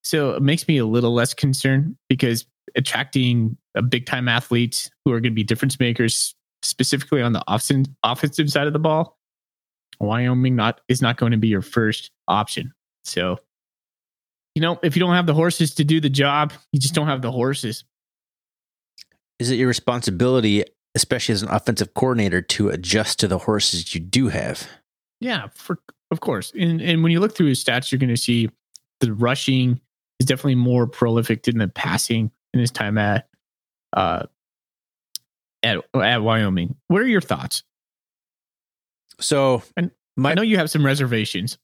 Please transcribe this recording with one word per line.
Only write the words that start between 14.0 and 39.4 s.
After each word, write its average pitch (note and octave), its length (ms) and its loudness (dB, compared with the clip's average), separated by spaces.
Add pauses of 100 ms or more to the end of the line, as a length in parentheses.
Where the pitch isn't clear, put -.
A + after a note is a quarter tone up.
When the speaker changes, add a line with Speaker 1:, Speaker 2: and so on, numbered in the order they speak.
Speaker 1:
you D#3 80 0
know, E3+ 200 0
if D3+ 140 0
you F3 40 2
don't F3+ 140 4
have F3+ 120 2
the D#3 80 2
horses E3 400 2
to D#3 100 0
do D#3+ 160 2
the D3 80 0
job, C#3+ 460 2 (180)
you C#3+ 80 0
just C3+ 140 -2
don't D3+ 140 0
have C3+ 120 -2
the A#2+ 120 -4
horses. B2 520 -2 (1500)
Speaker 2:
Is A#2+ 120 -2
it B2+ 60 0
your B2+ 120 2
responsibility, A#2 960 0 (300)
especially A#2 380 -2
as G2+ 100 0
an A2 60 -6
offensive - 460 -2
coordinator, G#2+ 480 0
to - 260 -2
adjust F2 520 -2
to G#2+ 80 0
the F2+ 100 0
horses G2 560 -2
you E2 60 -4
do G#2 280 0
have? - 400 -6 (520)
Speaker 1:
Yeah, G#3+ 340 -6
for, - 240 -8 (320)
of E3 100 -4
course. G#2+ 380 -4
And, E3+ 220 0
and E3 220 0
when E3 100 4
you E3 80 2
look G#3+ 160 0
through E3 120 2
his B2+ 140 0
stats, B2 300 -2
you're C3 60 0
gonna B2 180 2
see A#2 320 0 (520)
the A#2 120 2
rushing B2 680 0 (380)
is C3 80 2
definitely C3 300 2
more B2 300 2
prolific A#2 580 0
than A#2+ 140 0
the G#2 100 0
passing A2 600 -2 (220)
in B2+ 80 2
his A#2+ 120 2
time G#2+ 260 -2
at, G#2 300 0 (640)
uh, F2 320 -2 (1400)
at, A2 160 0 (160)
at A2 280 2
Wyoming. G#2 520 0 (140)
What F3+ 140 2
are B3+ 40 0
your A3 140 2
thoughts? - 420 -6 (1600)
Speaker 2:
So, C3+ 420 0 (140)